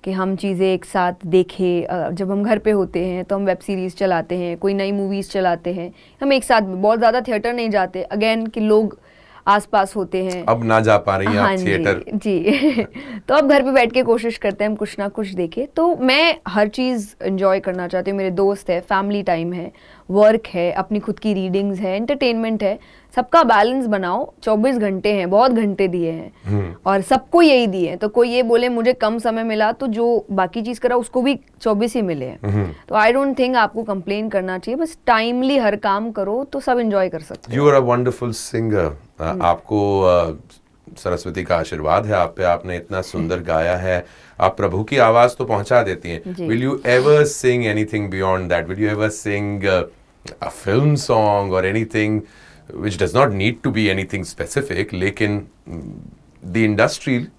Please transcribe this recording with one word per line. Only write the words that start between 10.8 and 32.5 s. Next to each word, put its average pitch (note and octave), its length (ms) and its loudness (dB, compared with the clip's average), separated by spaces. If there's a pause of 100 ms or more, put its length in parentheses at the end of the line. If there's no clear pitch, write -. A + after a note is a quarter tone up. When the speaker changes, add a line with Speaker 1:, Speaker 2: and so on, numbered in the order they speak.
Speaker 2:
पा G2 200 0
रही G2 100 0
हैं G#2 100 0
आप G2+ 80 2
Speaker 1:
हाँ F#3+ 120 0
जी, F#3 80 -2
Speaker 2:
थिएटर। F3 380 0 (100)
Speaker 1:
जी। G3 260 -2 (440)
<laughs> B3 440 -12
तो C4 80 2
अब C#4+ 140 4
घर C#4+ 140 6
पे C4 80 0
बैठ A#3+ 200 4
के B3+ 120 2
कोशिश A3+ 340 0
करते G3+ 260 -2
हैं G#3+ 60 0
हम G#3+ 60 -4
कुछ G#3 240 -8
ना G3+ 80 -4
कुछ G3+ 200 -6
देखें। F#3 400 -6
तो E4 280 0
मैं C#4+ 420 2 (100)
हर G#3 200 2
चीज़ A#3+ 560 -4
एंजॉय F#3+ 360 0
करना F3+ 280 -6
चाहती F#3 240 -4
हूँ। G3 60 -2
मेरे F#3+ 140 -2
दोस्त G3 380 -2
है, F3 120 0
फैमिली G3+ 420 -2
टाइम E3+ 300 -2
है, F3 180 -10 (400)
वर्क G#3+ 360 4
है, F3 240 -2
अपनी G3 280 -2
खुद G#3 200 -6
की G#3+ 140 -2
रीडिंग्स F#3+ 460 -2
है, F#3+ 160 -4
एंटरटेनमेंट A3+ 680 -2
है, G3+ 160 -2 (360)
सबका C#4 280 4
बैलेंस A#3+ 420 4
बनाओ। G3+ 480 -2 (100)
चौबीस A3+ 340 2
घंटे G#3 360 0
हैं, F#3 160 0
बहुत A#3 220 6
घंटे G3+ 360 0
दिए E3+ 240 -2
हैं, D#3+ 200 -10 (140)
Speaker 2:
हम्म। G2 300 -2 (100)
Speaker 1:
और G3 160 2
सबको C4 400 2
यही C4 260 6
दिए F#3 220 0
हैं। E3+ 80 -6
तो G#3+ 100 -4
कोई A#3+ 220 2
ये B3 140 2
बोले A#3 260 2
मुझे A#3 240 2
कम A#3 260 0
समय A3+ 240 -2
मिला, A3 280 0
तो C4 160 -4
जो A#3 440 0
बाकी F#3+ 300 -2
चीज़ A3+ 180 -8
करा B3 160 0
उसको B3 260 -2
भी C4 180 0 (220)
चौबीस A3 340 0
ही A#3+ 60 0
मिले D#3+ 240 -4
हैं। - 140 -12 (120)